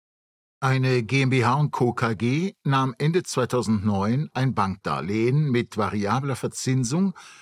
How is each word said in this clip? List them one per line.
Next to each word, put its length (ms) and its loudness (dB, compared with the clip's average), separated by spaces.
Eine 420 2
G 200 0
M 80 2
B 160 4
H 80 4
und 160 2
Co. 240 0
K 180 0
G 400 -2
nahm 360 0
Ende 240 0
zweitausendneun 1120 0
ein 200 0
Bankdarlehen 960 0
mit 280 -2
variabler 580 -2
Verzinsung 800 -2